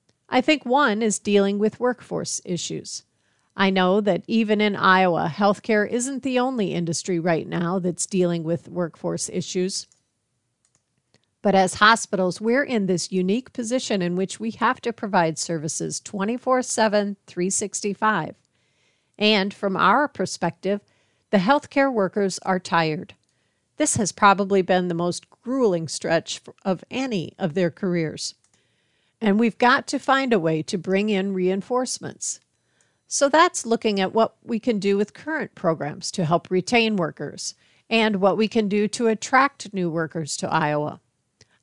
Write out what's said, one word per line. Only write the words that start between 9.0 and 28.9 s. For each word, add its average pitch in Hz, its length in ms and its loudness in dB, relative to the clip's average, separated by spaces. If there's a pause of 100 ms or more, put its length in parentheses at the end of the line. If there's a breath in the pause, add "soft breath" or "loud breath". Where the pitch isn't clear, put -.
issues. 185 580 -4 (1600)
But 196 120 4
as 190 200 4
hospitals, 202 680 2
we're 233 240 2
in 220 220 -2
this 180 260 -2
unique 185 400 -2
position 233 480 -4
in 175 160 -2
which 185 240 -4
we 220 120 -6
have 233 300 0
to 240 100 -4
provide 180 460 0
services 160 600 -6
twenty-four 247 640 -2
seven, 208 540 0 (100)
three 180 240 -2
sixty-five. 202 840 -2 (840)
And 208 360 2
from 190 240 -4
our 220 320 4
perspective, 190 720 -4 (500)
the 214 80 4
healthcare 277 540 2
workers 196 480 0
are 185 200 -2
tired. 165 540 -2 (640)
This 302 200 0
has 208 160 0
probably 196 500 4
been 180 260 2
the 175 60 -2
most 170 360 -4
grueling 214 580 -2
stretch - 580 -4
f-, - 80 -20 (100)
of 185 260 -4
any 247 480 -6
of 170 160 -4
their 175 160 0
careers. 175 640 -4 (840)